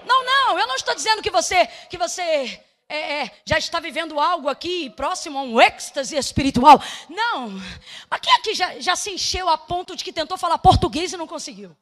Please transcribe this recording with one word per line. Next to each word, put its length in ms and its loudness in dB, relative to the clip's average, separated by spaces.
Não, 220 2
não, 340 2
eu 80 2
não 80 -4
estou 200 -4
dizendo 260 0
que 80 -2
você, 380 2
que 80 -12
você, 640 -2
é, 340 -4
é, 80 -8
já 140 0
está 200 -4
vivendo 400 -6
algo 300 0
aqui 400 -6
próximo 480 -6
a 60 -6
um 180 2
êxtase 540 0
espiritual. 680 6
Não. 420 -4
Mas 100 -4
quem 140 4
aqui 220 2
já, 240 -4
já 160 0
se 160 -6
encheu 360 -4
a 100 4
ponto 380 -6
de 80 -10
que 80 -10
tentou 260 -4
falar 200 0
português 560 4
e 40 -10
não 100 -8
conseguiu? 540 -14